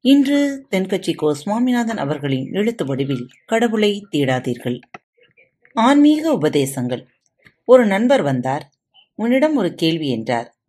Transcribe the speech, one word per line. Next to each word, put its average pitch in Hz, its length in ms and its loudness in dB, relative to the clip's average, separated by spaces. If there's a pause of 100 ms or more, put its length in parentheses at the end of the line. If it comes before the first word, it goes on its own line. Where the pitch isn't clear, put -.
இன்று 277 680 2
தென்கட்சி 185 440 -2
கோ 151 200 0
சுவாமிநாதன் 226 600 -2
அவர்களின் 139 560 -4
எழுத்து 214 320 -2
வடிவில் 135 440 -4 (180)
கடவுளை 214 640 0
தேடாதீர்கள். 127 720 -2 (920)
ஆன்மீக 294 600 4
உபதேசங்கள். 139 720 -2 (580)
ஒரு 247 220 8
நண்பர் 220 360 2
வந்தார். 135 500 -4 (420)
"உன்னிடம் 262 420 0
ஒரு 185 180 -2
கேள்வி" 160 340 -2
என்றார். 117 480 -4 (120)